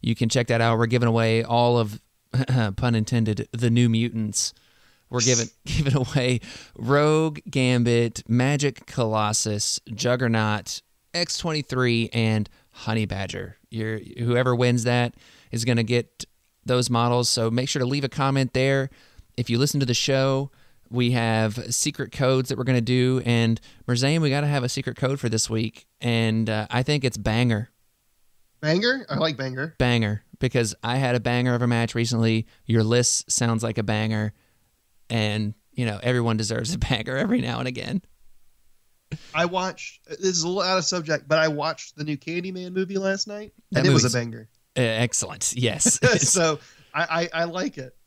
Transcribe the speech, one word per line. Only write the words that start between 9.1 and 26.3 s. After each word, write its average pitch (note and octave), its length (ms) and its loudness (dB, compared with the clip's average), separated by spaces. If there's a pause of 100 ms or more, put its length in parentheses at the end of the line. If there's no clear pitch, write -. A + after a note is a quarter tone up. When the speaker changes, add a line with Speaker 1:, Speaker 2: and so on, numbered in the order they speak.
Speaker 1:
Juggernaut, A2+ 880 0 (320)
X F3 240 -4
twenty-three, B2+ 800 0
and A2 340 2 (220)
Honey A2 340 -4
Badger. G2 540 -8 (100)
You're, A2 300 -6 (180)
whoever B2 400 2
wins B2 280 2
that A#2+ 300 0 (360)
is A#2 160 -4
gonna A#2 160 2
get A#2+ 420 -2 (400)
those B2 240 2
models. A#2+ 400 2
So A2+ 220 0
make B2+ 180 -2
sure C#3+ 120 -2
to B2 60 0
leave C#3 180 -2
a C3 40 -2
comment C3+ 460 0
there. C3+ 340 2 (480)
If A#2+ 140 -4
you A#2 80 0
listen C#3+ 220 0
to C3 60 0
the A#2+ 80 0
show, C3+ 560 0 (400)
we B2 220 2
have A2+ 600 0
secret - 380 -4
codes C3 360 0
that B2+ 100 -4
we're B2+ 60 -4
gonna B2+ 160 4
do. B2+ 440 2
And A#2 360 4 (280)
Merzane, C3+ 320 2
we D3+ 100 2
gotta C#3+ 160 0
have C#3+ 180 0
a C3 40 -2
secret B2+ 280 -6
code C3+ 240 0
for B2 80 -2
this A2+ 200 0
week. A2+ 380 -4 (140)
And, A2+ 500 2